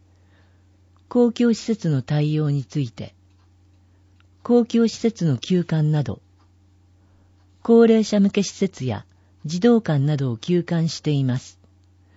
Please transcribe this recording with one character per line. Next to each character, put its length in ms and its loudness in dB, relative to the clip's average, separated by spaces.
公 240 2
共 200 2
施 100 -6
設 260 -4
の 140 0
対 380 -2
応 100 -2
に 140 -4
つ 160 -6
い 100 -4
て、 240 -18
公 240 2
共 220 2
施 80 -8
設 280 -4
の 140 0
休 260 -2
館 200 -2
な 180 0
ど、 180 -10
高 240 6
齢 180 4
者 160 0
向 100 4
け 120 0
施 100 -8
設 320 -4
や 220 -6
児 140 -6
童 200 4
館 200 -2
な 160 0
ど 160 -4
を 40 -6
休 260 -2
館 260 -4
し 120 -10
て 100 -4
い 140 0
ま 140 -2
す。 200 -18